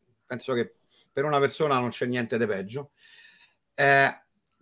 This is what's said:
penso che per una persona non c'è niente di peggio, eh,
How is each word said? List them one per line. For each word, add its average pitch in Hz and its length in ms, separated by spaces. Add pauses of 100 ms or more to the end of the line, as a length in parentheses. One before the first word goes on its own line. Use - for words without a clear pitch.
(280)
penso 127 240
che 117 220 (360)
per 139 140
una 143 160
persona 139 380
non 123 100
c'è 117 180
niente 123 320
di 117 80
peggio, 107 460 (840)
eh, 139 480 (400)